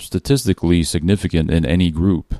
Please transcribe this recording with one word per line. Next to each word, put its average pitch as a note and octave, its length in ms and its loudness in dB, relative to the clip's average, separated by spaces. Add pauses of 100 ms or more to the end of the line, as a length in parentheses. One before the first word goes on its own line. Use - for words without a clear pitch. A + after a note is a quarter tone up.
statistically F2+ 840 0
significant E2 640 -2
in D#2+ 160 0
any F2 260 2
group E2 480 -2